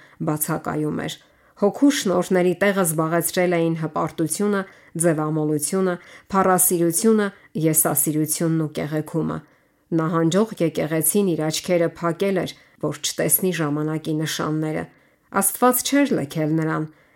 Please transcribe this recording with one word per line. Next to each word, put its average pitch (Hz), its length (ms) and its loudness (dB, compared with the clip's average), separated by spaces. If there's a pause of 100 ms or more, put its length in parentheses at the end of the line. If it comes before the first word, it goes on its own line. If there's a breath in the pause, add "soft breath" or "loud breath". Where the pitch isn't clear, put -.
(180 loud breath)
բացակայում 151 840 -4
էր։ - 160 -8 (420 soft breath)
Հոգու 202 320 4
շնորհների 180 640 2
տեղը 196 300 2
զբաղեցրել 165 720 0
էին 165 220 2
հպարտությունը, 165 880 -2 (300 loud breath)
ձևամոլությունը, 156 1040 0 (300 loud breath)
փառասիրությունը, 185 1040 2 (320 loud breath)
եսասիրությունն 156 1040 0
ու 151 100 -2
կեղեքումը։ 156 680 -4 (520 soft breath)
Նահանջող 165 640 2
եկեղեցին 160 760 0
իր 156 140 0
աչքերը 165 480 0
փակել 170 480 -2
էր, 160 140 -4 (220 soft breath)
որ 151 220 -4
չտեսնի 165 560 -2
ժամանակի 156 640 -2
նշանները։ 156 720 -4 (480 soft breath)
Աստված 247 460 2
չէր 285 340 0
լքել 151 400 -2
նրան, 160 320 -2 (320 soft breath)